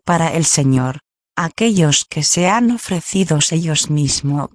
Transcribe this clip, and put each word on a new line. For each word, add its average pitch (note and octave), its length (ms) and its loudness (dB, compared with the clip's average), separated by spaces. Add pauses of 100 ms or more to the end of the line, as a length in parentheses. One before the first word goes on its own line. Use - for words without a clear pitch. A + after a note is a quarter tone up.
para E3 280 0
el E3 120 0
Señor, C3 540 0 (360)
aquellos E3+ 720 0
que - 180 -6
se F3 240 0
han A#3 240 2
ofrecido F#3 680 -2 (100)
ellos D#3+ 400 -2
mismos C#3+ 640 -2